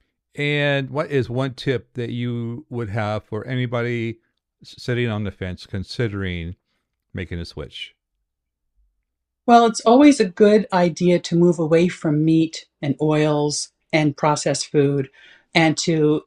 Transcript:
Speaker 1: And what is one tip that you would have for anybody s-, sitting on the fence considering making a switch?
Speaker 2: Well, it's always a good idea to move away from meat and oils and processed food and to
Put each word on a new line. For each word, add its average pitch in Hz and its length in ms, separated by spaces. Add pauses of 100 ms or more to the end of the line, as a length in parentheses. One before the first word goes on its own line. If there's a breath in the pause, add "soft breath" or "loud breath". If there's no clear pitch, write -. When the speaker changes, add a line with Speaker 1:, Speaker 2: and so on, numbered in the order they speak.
(360)
Speaker 1:
And 143 560
what 151 180
is 139 200
one 127 260
tip - 380
that 120 180
you 120 580
would 117 200
have 107 340
for 107 240
anybody 120 720 (420)
s-, - 160
sitting 120 320
on 107 140
the 98 80
fence 92 340
considering 95 880 (580)
making 90 260
a 85 60
switch? - 500 (1500)
Speaker 2:
Well, 233 180
it's 226 160
always 277 380
a 220 60
good 208 460
idea 180 480
to 170 160
move 175 220
away 165 300
from 156 360
meat 160 440 (140)
and 139 200
oils 151 680 (220)
and 151 240
processed 151 520
food 139 420 (460 soft breath)
and 160 220
to 156 500